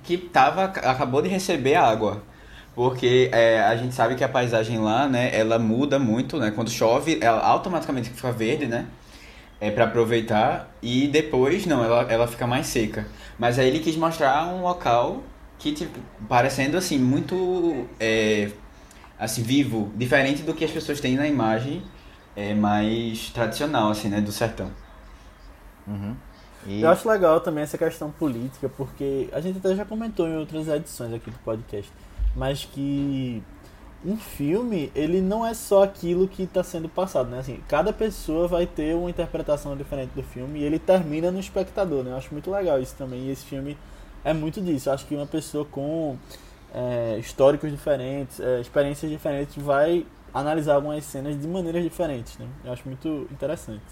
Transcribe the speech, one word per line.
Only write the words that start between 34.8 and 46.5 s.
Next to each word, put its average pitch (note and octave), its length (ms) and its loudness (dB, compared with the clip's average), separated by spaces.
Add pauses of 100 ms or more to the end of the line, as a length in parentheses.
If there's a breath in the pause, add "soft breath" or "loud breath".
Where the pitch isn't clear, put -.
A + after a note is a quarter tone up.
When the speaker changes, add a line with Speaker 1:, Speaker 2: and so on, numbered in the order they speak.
Speaker 3:
ele E3 260 2
não G#3+ 260 0
é A3+ 80 -4
só G3 300 6
aquilo F#3 420 0
que F#3 200 -6
tá F3+ 180 0
sendo E3 240 -8
passado, D#3 420 -2
né? B2 80 -8
Assim, C3 300 -10
cada E3+ 240 2
pessoa F3 560 -2
vai F3 180 2
ter D#3+ 300 -2
uma F3 120 -2
interpretação D3+ 680 -4
diferente C#3 380 -8
do C3+ 80 -6
filme C#3 380 -10
e D3 40 0
ele D3+ 140 0
termina E3 520 2
no F#3 80 -4
espectador, F#3 640 -4
né? B2+ 80 -6
Eu B2+ 60 -8
acho C3 160 -10
muito D3 180 -8
legal D#3 300 0
isso B2+ 160 -8
também, B2+ 300 -8
e C3+ 40 -4
esse C3 140 -8
filme C#3+ 320 -10 (480 loud breath)
é D#3 80 0
muito D#3+ 280 -2
disso. E3 280 -2
Eu C#3 60 2
acho - 120 -8
que D3 80 -4
uma C#3+ 120 -4
pessoa D3 400 -4
com, D3 500 -4 (580 loud breath)